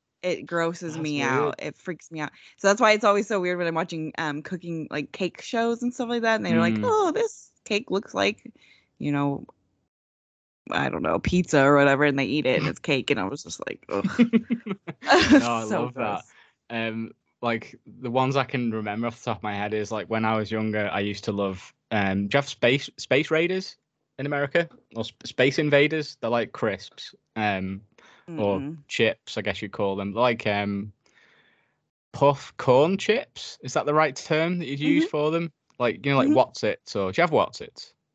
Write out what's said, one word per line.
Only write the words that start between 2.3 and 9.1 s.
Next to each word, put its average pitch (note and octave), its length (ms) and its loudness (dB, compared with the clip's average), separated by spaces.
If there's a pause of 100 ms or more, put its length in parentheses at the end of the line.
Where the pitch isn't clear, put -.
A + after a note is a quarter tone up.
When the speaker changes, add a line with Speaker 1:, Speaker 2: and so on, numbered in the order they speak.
Speaker 1:
So G3+ 100 2
that's G3+ 140 4
why A3 120 8
it's G#3+ 100 -2
always G#3 240 4
so G3+ 140 0
weird F3+ 160 0
when F3 100 -2
I'm E3 80 -2
watching, D#3+ 420 -4
um, D3 240 -4
cooking, E3+ 480 -8
like, D3 220 -6
cake - 300 -6
shows A#3 420 -2
and A#3+ 100 -2
stuff A#3+ 160 -4
like A#3+ 120 -2
that, A3+ 160 2
and G#3+ 80 -4
they're - 160 2
like, - 180 2
Speaker 2:
Mm. - 40 -2
Speaker 1:
"Oh, G#4+ 300 2
this - 380 -4 (140)
cake G#3+ 260 -4
looks G3 220 -4
like, G2+ 380 -2 (480)
you C#3+ 120 -2